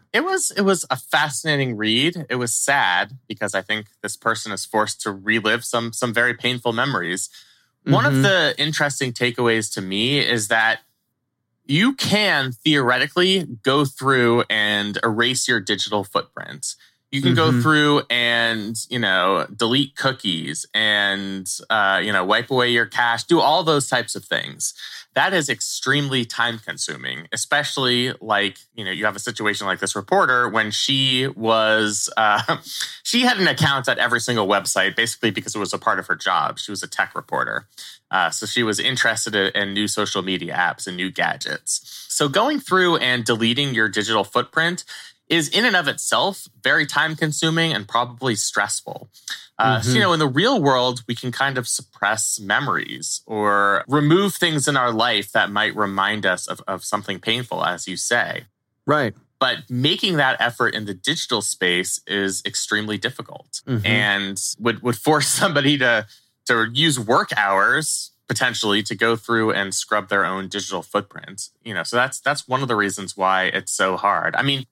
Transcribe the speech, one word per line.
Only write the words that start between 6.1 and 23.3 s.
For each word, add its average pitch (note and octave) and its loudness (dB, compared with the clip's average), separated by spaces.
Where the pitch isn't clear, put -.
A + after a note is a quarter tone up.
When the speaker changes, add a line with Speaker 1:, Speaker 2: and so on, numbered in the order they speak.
Speaker 1:
very A#2+ 2
painful B2 -2
memories. A2+ -2
One G3+ 4
of C#4+ 2
Speaker 2:
Mm-hmm. C3+ 4
Speaker 1:
the F3+ 2
interesting C#3+ -2
takeaways A#2 0
to G#2 -6
me G#2 -2
is A2+ 0
that A2+ 2
you G3 4
can F3 0
theoretically D3 2
go C#3 4
through B2 4
and G#2 0
erase A#2 0
your A#2+ 2
digital G2+ -2
footprint. - -6
You C#3 -2
can B2+ 4
go D#3+ 4
Speaker 2:
Mm-hmm. B2 2
Speaker 1:
through D3 4
and, A#2 0
you B2+ -4
know, F#2+ 2
delete B2 0
cookies E2+ -4
and, G2 0
uh, G2 4
you G#2 -2
know, F#2+ 2
wipe A2 0
away B2 2
your A#2 2
cache, A#2 0
do E3+ 4